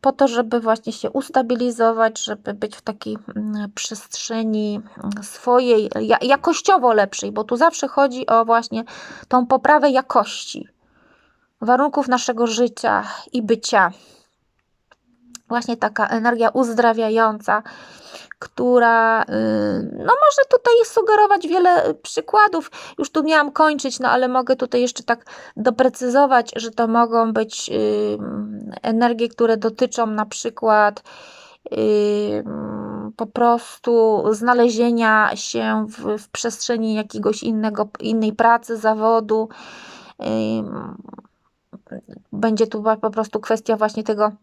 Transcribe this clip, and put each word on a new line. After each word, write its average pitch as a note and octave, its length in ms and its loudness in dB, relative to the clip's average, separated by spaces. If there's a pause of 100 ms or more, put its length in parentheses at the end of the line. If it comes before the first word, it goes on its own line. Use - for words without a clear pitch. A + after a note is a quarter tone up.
po C4+ 100 4
to, C#4 160 2
żeby A#3 320 -2
właśnie A3 340 -2
się - 180 -6
ustabilizować, A#3 1120 0
żeby G#3 300 -8
być G#3 220 -8
w - 60 -20
takiej, G#3+ 360 -8 (180)
mm, G#3 400 -6
przestrzeni, G#3+ 1040 -6 (160)
mm, G3+ 260 -8
swojej, A#3+ 680 2 (120)
ja-, A3 200 2
jakościowo C#4 720 2
lepszej, G#3 380 0
bo G#3 120 -4
tu A#3 140 -4
zawsze D#4+ 300 0
chodzi C4 400 0
o A3+ 180 4
właśnie A3+ 380 0 (440)
tą B3+ 180 2
poprawę C4+ 440 4
jakości - 760 -2 (920)
warunków C4 460 2
naszego A#3+ 400 -2
życia A3+ 560 -2 (300)
i B3 80 -2
bycia. G#3+ 500 2 (1600)
Właśnie A#3+ 300 -4
taka G#3+ 300 -2
energia A3+ 420 0
uzdrawiająca, A3 1120 0 (760)
która, A#3 840 2
y, - 20 -2 (680)
no, - 220 0
może C#5+ 360 4
tutaj A#4+ 240 4 (120)
sugerować G#4 600 2
wiele, F4+ 420 4
y, - 40 -2
przykładów. - 800 0 (260)
Już - 140 -6
tu D#4 120 -2
miałam D4+ 280 2
kończyć, D4 480 0
no, B3+ 100 0
ale B3 180 2
mogę B3+ 280 0
tutaj B3 260 -2
jeszcze B3 220 -4
tak A#3 220 -4 (320)
doprecyzować, B3+ 1000 2
że A3+ 160 -6
to A#3 160 -2
mogą A3+ 460 2
być, A3 360 -4
y, G#3 480 -2 (640)
energie, A#3 480 0
które A3+ 280 0
dotyczą A3+ 480 -2
na G#3+ 200 -4
przykład, G#3+ 800 0 (680)
y, G#3 720 0 (720)
po A3+ 100 -8
prostu A#3 1080 0
znalezienia A#3 1040 2
się A3 540 -4
w, G#3+ 280 -6
w G#3+ 120 -16
przestrzeni A3+ 640 -4
jakiegoś G#3+ 500 -4
innego, G#3+ 460 -2 (100)
innej A3 340 -2
pracy, A#3 440 2
zawodu. A3 720 0 (720)
Y, - 60 -6 (2000)
będzie G#3+ 340 0
tu G#3+ 160 -8 (180)
po A3 80 -2
prostu G#3+ 300 -4
kwestia A3 380 -2
właśnie G#3+ 260 -4
tego G#3+ 280 0 (120)